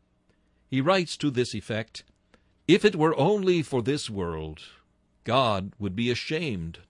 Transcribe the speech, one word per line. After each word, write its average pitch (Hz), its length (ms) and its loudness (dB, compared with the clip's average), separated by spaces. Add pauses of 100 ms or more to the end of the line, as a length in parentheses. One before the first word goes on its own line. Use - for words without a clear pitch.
(680)
He 131 100 0
writes 175 380 2
to 147 120 -2
this 120 240 -2
effect, 110 520 -8 (600)
"If 208 200 6
it 208 100 4
were 156 220 4
only 180 440 2
for 131 200 -2
this 135 280 -4
world, 82 520 -6 (640)
God 110 540 0
would 98 180 -6
be 117 120 0
ashamed 113 680 -6 (100)